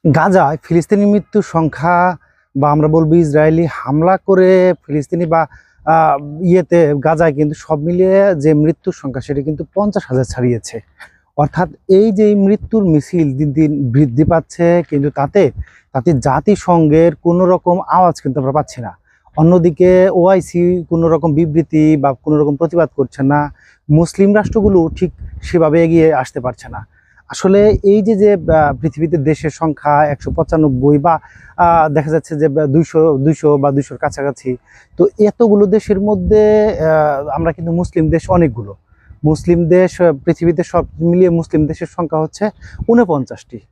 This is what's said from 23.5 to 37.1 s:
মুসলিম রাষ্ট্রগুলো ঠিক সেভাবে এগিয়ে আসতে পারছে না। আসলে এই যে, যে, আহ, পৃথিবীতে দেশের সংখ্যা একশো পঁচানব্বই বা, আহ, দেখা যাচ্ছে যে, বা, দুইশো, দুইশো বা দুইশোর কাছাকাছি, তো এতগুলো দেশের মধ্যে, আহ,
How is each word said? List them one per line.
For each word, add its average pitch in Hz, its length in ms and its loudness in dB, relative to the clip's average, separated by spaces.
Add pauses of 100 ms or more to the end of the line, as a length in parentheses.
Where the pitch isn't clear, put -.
মুসলিম 180 460 2
রাষ্ট্রগুলো 196 600 2
ঠিক 180 160 -4 (300)
সেভাবে 165 420 0
এগিয়ে 160 300 2
আসতে 131 260 -4
পারছে 127 300 -10
না। 107 120 -14 (480)
আসলে 202 540 2
এই 202 180 2
যে, 214 140 0
যে, 208 180 4
আহ, 156 480 0
পৃথিবীতে 156 360 -4
দেশের 151 320 -2
সংখ্যা 147 560 -2
একশো 143 260 -8
পঁচানব্বই 147 680 0
বা, 160 220 0 (380)
আহ, 170 360 2
দেখা 151 180 -2
যাচ্ছে 156 240 -4
যে, 151 120 0
বা, 151 180 0
দুইশো, 156 520 0
দুইশো 147 400 0
বা 139 140 0
দুইশোর 135 260 -4
কাছাকাছি, 139 600 -6 (400)
তো 175 100 2 (120)
এতগুলো 208 460 2
দেশের 202 340 -2
মধ্যে, 208 420 0 (260)
আহ, 151 600 -2